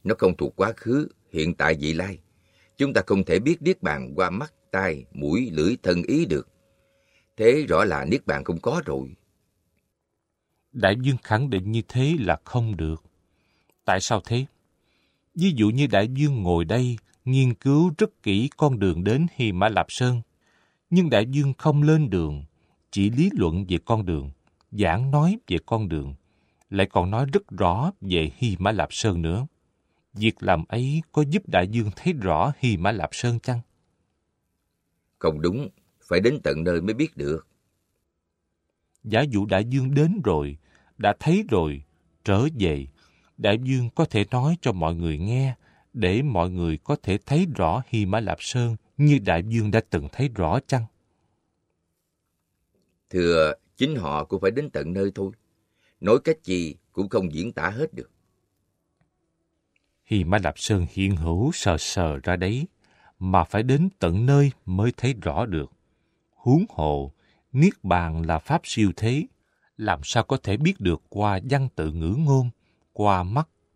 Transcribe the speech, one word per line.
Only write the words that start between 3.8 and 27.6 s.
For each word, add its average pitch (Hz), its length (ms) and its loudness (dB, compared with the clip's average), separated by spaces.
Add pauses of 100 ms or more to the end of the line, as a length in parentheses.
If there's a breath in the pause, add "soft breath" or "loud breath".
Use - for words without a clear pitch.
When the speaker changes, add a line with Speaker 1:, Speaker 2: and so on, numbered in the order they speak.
Speaker 1:
Bàn 71 340 -4
qua 92 140 0
mắt, 117 240 -6 (180)
tai, 85 420 -2
mũi, 87 380 -2
lưỡi, 82 320 0
thân, 87 200 0
ý 156 220 0
được. 78 240 -4 (880)
Thế 127 320 4
rõ 85 140 4
là 76 220 -2
Niết 104 220 -2
Bàn 71 160 -2
không 85 160 -4
có 156 260 -2
rồi. 67 300 -6 (1600)
Speaker 2:
Đại 98 240 2
vương 127 280 0
khẳng 117 260 0
định 98 220 -2
như 113 160 -2
thế 139 320 0
là 87 240 0
không 113 340 -2
được. 80 260 -4 (840)
Tại 95 160 2
sao 110 240 -2
thế? 123 200 -2 (880)
Ví 180 200 2
dụ 107 140 6
như 131 180 2
đại 104 220 2 (100)
vương 139 240 2
ngồi 85 220 2
đây, 120 320 -2 (280)
nghiên 131 280 2
cứu 147 440 2
rất - 260 -2
kỹ 107 340 0
con 135 220 2
đường 90 240 2
đến 127 300 2
Hy 113 180 -2
Mã 95 180 2
Lạp 95 200 2
Sơn. 123 320 -2 (680)
Nhưng 175 200 4
đại 113 240 4
vương 143 200 2
không 147 300 2
lên 151 260 4
đường, 78 340 -2 (480)
chỉ 101 180 2
lý 139 240 2
luận 95 360 0
về 87 160 0
con 110 200 0
đường, 71 260 -4 (400)
giảng 104 400 0
nói 160 260 4 (100)
về - 180 0
con 110 240 -2
đường, 69 260 -6 (540)
lại 98 220 0
còn 87 200 0
nói 117 220 0
rất 196 140 0
rõ 101 440 0 (100)